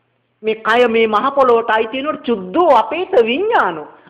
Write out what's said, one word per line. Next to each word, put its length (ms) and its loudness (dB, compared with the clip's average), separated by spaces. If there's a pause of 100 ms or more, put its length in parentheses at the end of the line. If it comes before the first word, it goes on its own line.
(440)
මේ 140 -2
කය 300 2
මේ 200 2
මහ 240 -2
පොළොවට 380 2
අයිති 280 -2
වෙනකොට 280 -8
චුද්ධෝ 480 0
අපේත 480 0
විඥානෝ. 640 -2 (220)